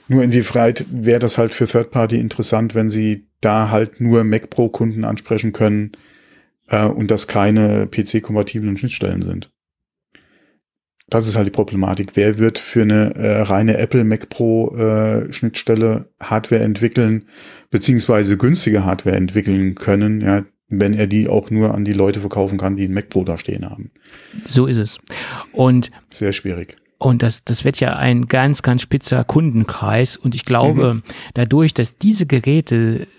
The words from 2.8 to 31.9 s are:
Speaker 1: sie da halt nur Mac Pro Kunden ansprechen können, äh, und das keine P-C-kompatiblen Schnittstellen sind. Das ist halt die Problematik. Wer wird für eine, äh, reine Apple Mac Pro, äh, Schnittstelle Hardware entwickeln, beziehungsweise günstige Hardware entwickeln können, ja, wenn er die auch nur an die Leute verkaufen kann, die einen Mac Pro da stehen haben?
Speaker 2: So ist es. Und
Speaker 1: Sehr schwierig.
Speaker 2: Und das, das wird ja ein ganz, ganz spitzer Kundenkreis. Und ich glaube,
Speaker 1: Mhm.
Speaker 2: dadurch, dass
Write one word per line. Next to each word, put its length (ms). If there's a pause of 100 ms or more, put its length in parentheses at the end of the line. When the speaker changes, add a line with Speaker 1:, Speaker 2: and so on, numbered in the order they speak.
Speaker 1:
sie 380 (140)
da 300
halt 300
nur 240
Mac 260
Pro 180
Kunden 360
ansprechen 480
können, 400 (760)
äh, 180
und 240
das 160
keine 600
P-C-kompatiblen 880
Schnittstellen 440
sind. 280 (1600)
Das 200
ist 80
halt 100
die 40
Problematik. 640
Wer 240
wird 200
für 240
eine, 340
äh, 260
reine 340
Apple 280
Mac 260
Pro, 460
äh, 560
Schnittstelle 800 (100)
Hardware 420
entwickeln, 640 (440)
beziehungsweise 680
günstige 460
Hardware 320
entwickeln 580
können, 480
ja, 220 (240)
wenn 260
er 120
die 220
auch 220
nur 240
an 100
die 80
Leute 280
verkaufen 360
kann, 200
die 80
einen 100
Mac 160
Pro 140
da 120
stehen 320
haben? 220 (560)
Speaker 2:
So 200
ist 120
es. 200 (540)
Und 380 (200)
Speaker 1:
Sehr 220
schwierig. 440 (200)
Speaker 2:
Und 260
das, 220
das 200
wird 160
ja 160
ein 320
ganz, 340
ganz 180
spitzer 440
Kundenkreis. 920
Und 180
ich 120
glaube, 480
Speaker 1:
Mhm. 80 (320)
Speaker 2:
dadurch, 400
dass 240